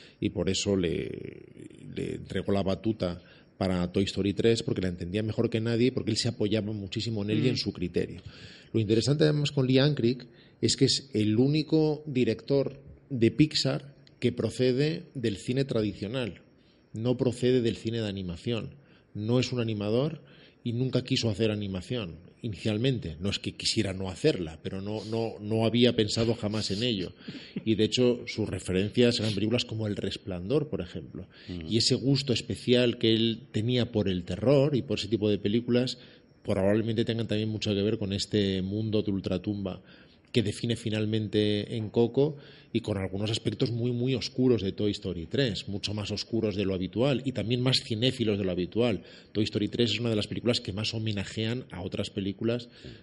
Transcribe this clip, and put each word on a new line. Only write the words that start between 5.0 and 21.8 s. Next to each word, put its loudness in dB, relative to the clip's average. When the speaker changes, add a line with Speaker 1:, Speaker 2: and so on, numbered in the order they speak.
Speaker 1:
mejor 0
que -2
nadie, 2
porque -2
él 0
se 0
apoyaba 0
muchísimo -4
en -2
él 2
y 4
en 0
Speaker 2:
Mm. -4
Speaker 1:
su -2
criterio. -4
Lo 2
interesante 4
además 2
con 2
Lee 6
Unkrich 2
es 2
que 4
es 0
el 2
único 4
director 0
de 6
Pixar 2
que 2
procede 0
del -2
cine -2
tradicional, -2
no 0
procede 2
del 2
cine -4
de -2
animación, -6
no 0
es 0
un -2
animador 0
y -4
nunca 0
quiso 0
hacer 2
animación -6